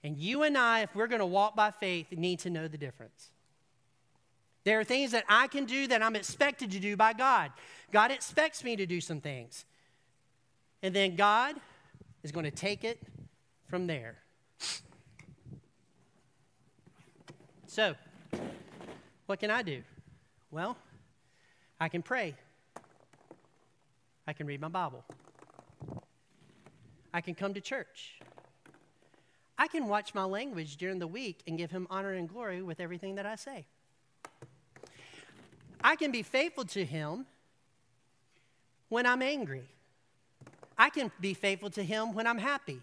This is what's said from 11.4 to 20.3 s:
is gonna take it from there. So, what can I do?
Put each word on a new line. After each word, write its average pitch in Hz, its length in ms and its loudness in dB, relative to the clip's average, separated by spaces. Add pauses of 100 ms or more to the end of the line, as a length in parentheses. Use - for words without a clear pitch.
is 147 100 -10
gonna 156 180 -4
take 202 320 -4
it 226 160 -4 (680)
from 180 200 -2
there. 117 300 -6 (3500)
So, 202 280 2 (1300)
what 196 120 -4
can 214 120 0
I 240 120 2
do? 143 200 -6 (680)